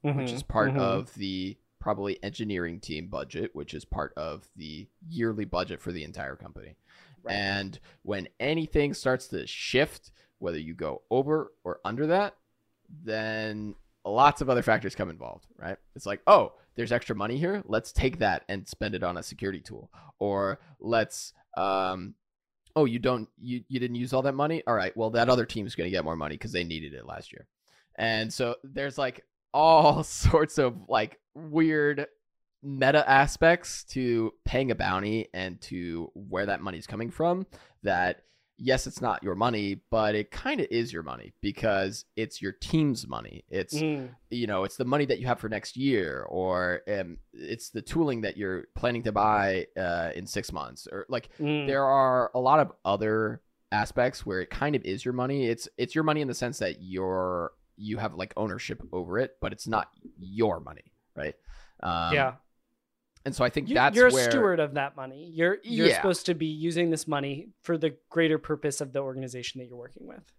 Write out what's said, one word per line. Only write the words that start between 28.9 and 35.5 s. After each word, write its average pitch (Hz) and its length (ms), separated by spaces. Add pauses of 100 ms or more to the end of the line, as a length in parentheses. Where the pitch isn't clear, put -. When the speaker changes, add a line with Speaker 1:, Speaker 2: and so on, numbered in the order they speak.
Speaker 1:
like, 131 260 (300)
all 156 500
<laughs> - 0
sorts - 540
of, 120 300
like, 107 300 (160)
weird 151 720 (560)
meta 139 460
aspects 147 760
to 117 480 (120)
paying 131 260
a 110 40
bounty 101 580
and 90 300